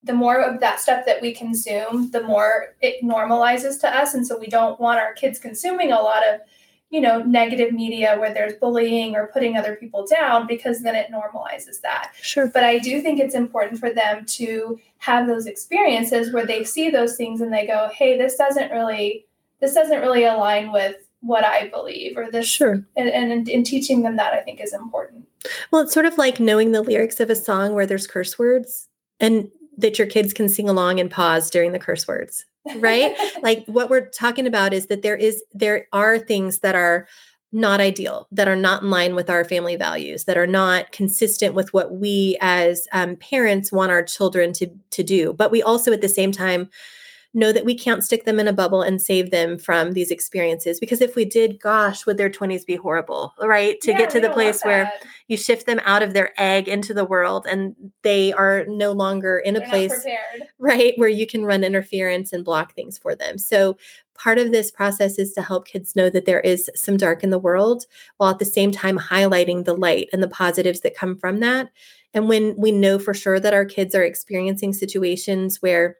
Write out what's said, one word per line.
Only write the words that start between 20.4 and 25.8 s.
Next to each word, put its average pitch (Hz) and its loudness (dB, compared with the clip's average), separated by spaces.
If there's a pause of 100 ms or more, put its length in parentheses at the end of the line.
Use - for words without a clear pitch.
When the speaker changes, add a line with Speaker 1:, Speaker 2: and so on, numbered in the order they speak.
Speaker 1:
with 196 0 (240)
what 226 0
I 208 2
believe," - -10
or 226 -8
this. 233 -4
Speaker 2:
Sure. 202 2 (100)
Speaker 1:
And, 247 0
and, 233 0
and 240 2
teaching 269 0
them 226 0
that, 208 0
I - 0
think, - -16
is - -10
important. - -10 (420)
Speaker 2:
Well, 320 4